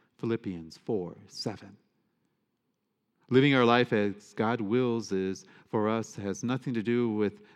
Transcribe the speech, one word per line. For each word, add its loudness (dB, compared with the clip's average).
Philippians -8
four -6
seven. -12
Living 6
our 6
life 4
as -2
God -2
wills -2
is, -4
for 0
us, -4
has -6
nothing -4
to -2
do 0
with -2